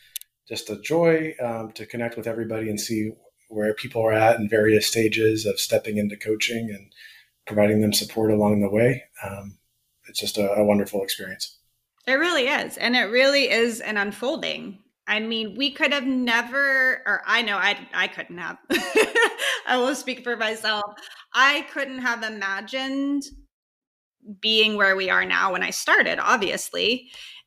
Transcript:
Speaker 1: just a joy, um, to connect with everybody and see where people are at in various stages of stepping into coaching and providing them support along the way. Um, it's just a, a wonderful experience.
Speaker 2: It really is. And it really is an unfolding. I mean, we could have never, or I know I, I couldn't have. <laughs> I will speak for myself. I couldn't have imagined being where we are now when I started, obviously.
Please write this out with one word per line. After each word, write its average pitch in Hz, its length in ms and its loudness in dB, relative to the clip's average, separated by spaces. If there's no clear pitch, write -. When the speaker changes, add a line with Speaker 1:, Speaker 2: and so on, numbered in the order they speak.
Speaker 1:
just 110 220 -10
a 104 100 -6
joy, 160 540 2
um, 113 300 -6
to 107 120 -12
connect 117 300 -6
with 110 120 -8
everybody 110 420 -4
and 107 100 -4
see 110 320 -4
where 107 240 0
people 117 300 -4
are 110 100 4
at 113 260 6
in 104 80 0
various 107 400 4
stages 110 580 2
of 98 140 -2
stepping 107 380 -2
into 104 180 -2
coaching 110 540 -4
and 98 240 -14
providing 107 360 4
them 107 120 4
support 107 380 0
along 104 300 4
the 98 80 2
way. 123 340 2
Um, 98 340 -12
it's - 120 -8
just - 180 -6
a, 101 160 2
a 104 100 4
wonderful 101 400 2
experience. - 540 -8
Speaker 2:
It 254 80 0
really 302 340 2
is. - 300 -2
And 233 180 0
it 240 80 2
really 262 460 4
is 226 320 2
an 214 160 -4
unfolding. 196 840 -4
I 214 120 0
mean, 220 360 -6
we 269 160 -2
could 285 220 0
have 277 120 -2
never, 254 1000 0
or 202 200 0
I 220 160 2
know 208 160 -2
I, 202 200 0
I 185 140 0
couldn't - 300 -12
have. 165 260 -10
<laughs> - 60 -10
I 453 1080 0
will 262 180 0
speak 254 280 -8
for 240 120 -4
myself. 220 480 -2
I 285 400 4
couldn't 262 260 -6
have 233 240 -2
imagined 262 1000 -4
being 220 340 2
where 196 200 2
we 190 140 -4
are 185 160 2
now 185 260 0
when 180 120 -2
I 175 60 -2
started, - 500 0
obviously. 202 880 -2